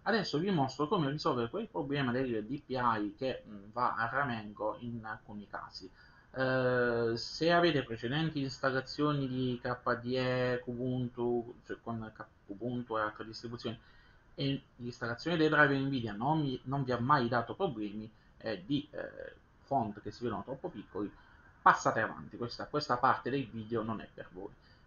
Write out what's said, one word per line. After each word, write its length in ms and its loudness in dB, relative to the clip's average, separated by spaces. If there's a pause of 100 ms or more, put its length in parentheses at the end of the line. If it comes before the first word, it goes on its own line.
Adesso 340 2
vi 140 2
mostro 360 2
come 220 2
risolvere 400 0
quel 180 -4
problema 460 0
del 320 0
D 160 -6
P 80 -14
I 480 2
che, 280 -2
mm, 280 -16
va 220 2
a 120 0
ramengo 720 -2
in 240 -6
alcuni 460 -12
casi. 420 -10 (400)
Eh, 880 2
se 340 0
avete 320 6
precedenti 560 -2
installazioni 880 0
di 340 0
K 360 -2
D 160 -4
E, 500 2
Kubuntu, 1000 -2
cioè 160 -8
con 340 -6
K-, 100 -14 (200)
Ubuntu 520 -4
e 40 2
altre 240 -4
distribuzioni, 520 -8 (580)
e 280 -2 (140)
l'installazione 600 -2
dei 100 8
driver 300 8
Nvidia 360 0
non 280 2
vi, 220 0
non 200 0
vi 80 0
ha 80 2
mai 280 4
dato 260 0
problemi, 580 -2 (260)
eh, 280 -6
di, 240 0
eh, 460 -10 (260)
font 400 -2
che 80 -10
si 140 -10
vedono 180 -2
troppo 280 -8
piccoli, 460 -8 (460)
passate 400 6
avanti, 360 -6
questa, 280 -6
questa 320 0
parte 320 2
del 180 -2
video 360 -4
non 180 -4
è 100 -14
per 200 -14
voi. 200 -10 (360)